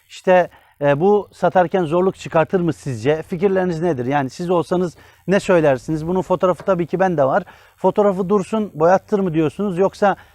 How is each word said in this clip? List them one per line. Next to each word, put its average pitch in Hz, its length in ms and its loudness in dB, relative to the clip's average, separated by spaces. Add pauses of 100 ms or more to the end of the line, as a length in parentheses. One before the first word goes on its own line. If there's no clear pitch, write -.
işte, 180 420 2 (300)
e, 143 200 2
bu 202 320 2
satarken 180 520 0
zorluk 180 320 0
çıkartır 165 440 0
mı 165 120 0
sizce? 139 500 -4
Fikirleriniz 185 600 -2
nedir? 135 240 -2
Yani 139 240 -2
siz 175 200 -8
olsanız 175 460 -2 (300)
ne 196 140 2
söylersiniz? 156 640 0
Bunun 185 160 -2
fotoğrafı 180 420 -2
tabii 175 220 -2
ki 175 140 -6
bende 175 240 2
var. 165 180 0 (340)
Fotoğrafı 190 520 0
dursun, 208 460 -2
boyattır 180 460 2
mı 180 140 -2
diyorsunuz? 165 440 -2
Yoksa 190 380 0 (180)